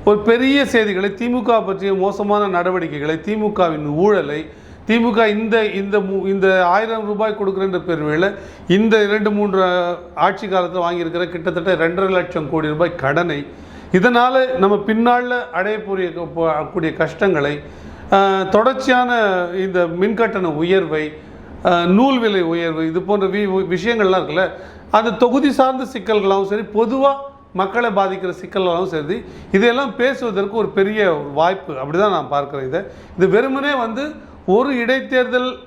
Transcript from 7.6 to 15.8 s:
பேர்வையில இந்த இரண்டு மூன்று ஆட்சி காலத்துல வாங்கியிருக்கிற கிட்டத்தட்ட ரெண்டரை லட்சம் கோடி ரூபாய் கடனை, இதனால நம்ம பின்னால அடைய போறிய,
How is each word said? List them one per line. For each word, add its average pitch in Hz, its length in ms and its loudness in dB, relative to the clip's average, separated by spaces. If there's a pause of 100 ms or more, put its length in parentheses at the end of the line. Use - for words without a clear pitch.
பேர்வையில 160 480 0 (340)
இந்த 214 340 4
இரண்டு 208 280 2
மூன்று 208 320 0 (520)
ஆட்சி 196 320 0
காலத்துல 180 380 0
வாங்கியிருக்கிற 170 440 -2
கிட்டத்தட்ட 175 460 -2
ரெண்டரை 175 360 0
லட்சம் 170 400 -2
கோடி 156 180 0
ரூபாய் 165 260 0
கடனை, 147 520 -2 (460)
இதனால 240 420 4 (240)
நம்ம 202 180 4
பின்னால 240 640 2 (140)
அடைய 208 260 -2
போறிய, 190 300 -4 (260)